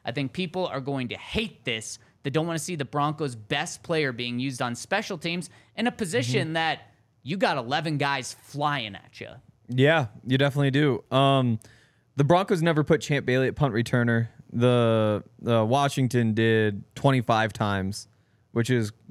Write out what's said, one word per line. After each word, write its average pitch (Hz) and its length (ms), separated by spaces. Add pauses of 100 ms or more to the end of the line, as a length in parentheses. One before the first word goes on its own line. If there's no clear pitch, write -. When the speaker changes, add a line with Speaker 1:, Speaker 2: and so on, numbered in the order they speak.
Speaker 1:
I 120 60
think 139 200
people 180 340
are 135 140
going 131 280
to 98 100
hate - 480
this, 113 320 (240)
that 143 80
don't 156 160
wanna 165 120
see 180 180
the 135 100
Broncos' 147 500
best 143 460
player 156 280
being 120 280
used 131 240
on 120 120
special 196 440
teams 170 320 (260)
in 226 100
a 240 60
position 180 560
Speaker 2:
Mm-hmm. 156 60
Speaker 1:
that 160 260 (420)
you 156 140
got 185 220
eleven 147 400
guys 139 340 (120)
flying 139 520
at - 240
you. - 80 (400)
Speaker 2:
Yeah, 135 380 (200)
you 131 120
definitely 139 320
do. 139 400
Um, 131 500 (560)
the 143 80
Broncos 180 380
never 156 220
put 156 180
Champ 139 240
Bailey 127 220
at - 60
punt 131 200
returner. 117 540 (220)
The, 113 720 (200)
the 113 200
Washington 123 720
did 110 500 (120)
twenty-five 113 580
times, 98 560 (440)
which 117 180
is 113 220 (180)